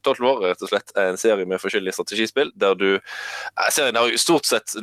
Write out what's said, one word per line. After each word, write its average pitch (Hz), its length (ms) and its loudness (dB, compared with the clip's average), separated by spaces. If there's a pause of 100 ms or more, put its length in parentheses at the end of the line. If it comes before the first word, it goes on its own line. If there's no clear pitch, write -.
Total 127 220 0
War 127 180 2
er 90 80 2
rett 98 140 -6
og - 20 -6
slett - 320 -4
en 92 160 2
serie 98 320 2
med 92 160 -2
forskjellige 95 320 -4
strategispill, 113 640 -2
der 98 160 4
du, 98 220 2
eh, - 720 -6
serien 131 240 0
har 117 140 4
jo 117 100 0
stort - 300 2
sett - 320 -2